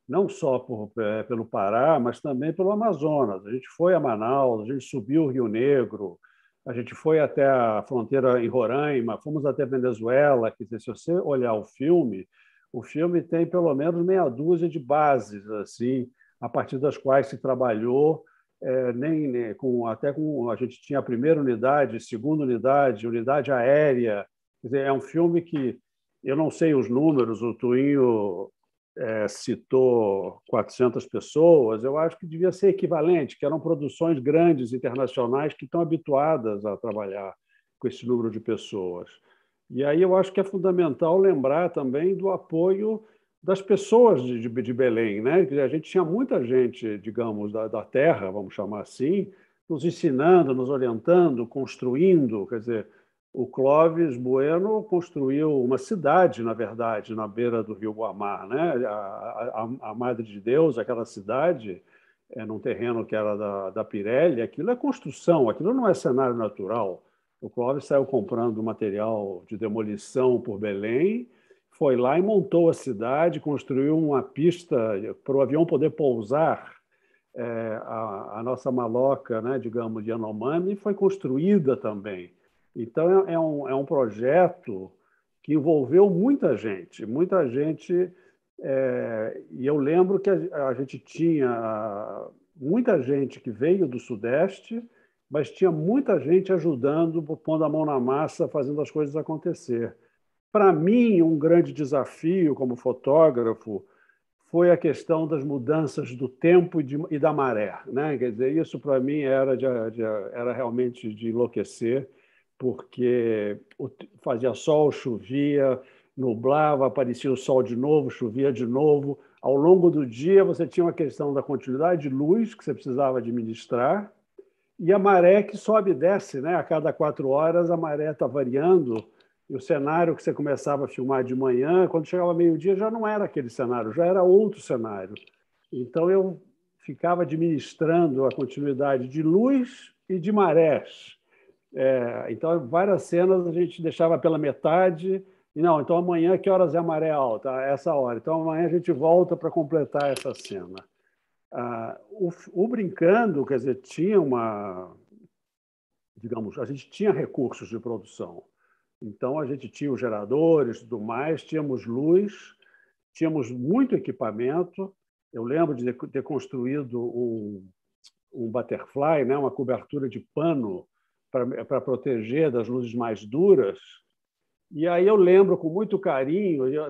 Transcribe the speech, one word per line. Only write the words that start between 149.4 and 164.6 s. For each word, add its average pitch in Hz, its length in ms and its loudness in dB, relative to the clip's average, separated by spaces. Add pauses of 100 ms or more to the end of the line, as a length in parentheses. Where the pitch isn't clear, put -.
completar 143 640 0
essa 127 200 -6
cena. 92 420 -12 (760)
Ah, 120 480 -8 (100)
o, 196 200 -4 (240)
o 196 160 0
Brincando, 196 760 2
quer 131 120 0
dizer, 123 240 -2
tinha 190 400 2
uma, 104 760 -4 (1200)
digamos, 110 420 -8
a 131 60 -4
gente 131 260 -10
tinha 202 220 0
recursos 123 560 -2
de 113 100 -8
produção. 107 680 -10 (580)
Então, 127 380 -6
a 151 80 -4
gente 135 200 -10
tinha 143 240 -6
os 113 80 -4
geradores 120 800 2
e - 40 -18
tudo 113 180 -10
mais, 127 440 -4
tínhamos 139 440 -6
luz, 165 680 0 (560)
tínhamos 156 380 -2
muito 180 460 0
equipamento. 139 1000 -4 (400)